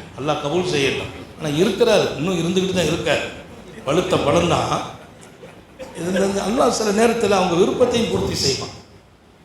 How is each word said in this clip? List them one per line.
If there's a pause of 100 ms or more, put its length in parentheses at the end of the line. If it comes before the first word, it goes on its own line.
(200)
அல்லாஹ்
கபூல்
செய்யட்டும்.
ஆனா
இருக்கிறாரு,
இன்னும்
இருந்துகிட்டு
தான்
இருக்காரு. (640)
பழுத்த
பழம்
தான். (1120)
இது
வந்து
அல்லாஹ்
சில
நேரத்துல
அவங்க
விருப்பத்தையும்
பூர்த்தி
செய்வான் (760)